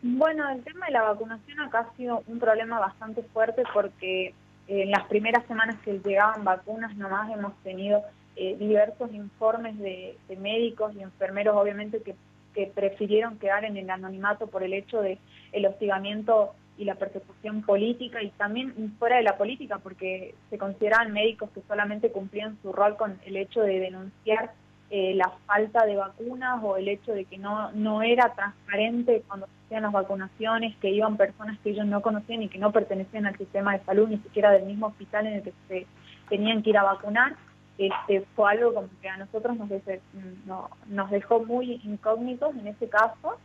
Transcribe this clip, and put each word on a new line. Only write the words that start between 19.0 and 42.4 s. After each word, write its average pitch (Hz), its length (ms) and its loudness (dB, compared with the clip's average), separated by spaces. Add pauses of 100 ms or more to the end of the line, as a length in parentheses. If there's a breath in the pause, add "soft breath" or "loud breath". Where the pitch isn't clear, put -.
de 233 60 4
la 202 140 2
política, 208 400 -4
porque 185 560 -10 (160)
se 214 80 -10
consideraban 214 540 2
médicos 214 400 0
que 196 160 -14
solamente 208 440 0
cumplían 208 520 -8
su 190 80 -8
rol 208 240 4
con 208 300 -4
el 190 120 -10
hecho 196 240 -2
de 196 180 2
denunciar, 190 760 -4 (360)
eh, 190 240 0
la 185 180 2 (140)
falta 214 400 4
de 208 120 2
vacunas 247 680 -4
o 196 140 0
el 190 100 -4
hecho 202 240 -4
de 196 140 -4
que - 120 -18
no, 208 360 -6
no 214 280 0
era 233 320 4
transparente 214 960 0
cuando 196 180 -12
se - 60 -20 (140)
hacían 220 180 -6
las 208 80 -2
vacunaciones, 208 840 -2
que 196 120 0
iban 214 280 2
personas 208 420 0
que 214 100 -4
ellos 208 160 -2
no 202 160 2
conocían 220 400 -2
y 208 80 -4
que - 80 -14
no 208 140 2
pertenecían 208 560 0
al 202 100 -4
sistema 196 400 -2
de 196 60 -4
salud, 208 240 4
ni 214 100 -2
siquiera 208 340 4
del 190 120 8
mismo 208 240 -4
hospital 208 400 -6
en 214 60 -4
el 202 100 -6
que 185 100 -12 (140)
se 185 180 -6 (440 loud breath)
tenían 214 340 0
que 220 80 4
ir 208 60 8
a 196 60 6
vacunar. 208 520 2 (420)
Este, 196 440 0 (140)
fue 208 160 6
algo 233 220 4
como 190 160 -4 (120)
que 190 80 -10
a 190 80 -6
nosotros 220 380 -4
nos 208 140 -8
dese-, 196 320 -6 (440)
no-, 185 240 -10 (180)
nos 196 240 -4
dejó 220 320 2
muy 240 400 -4
incógnitos 240 720 -2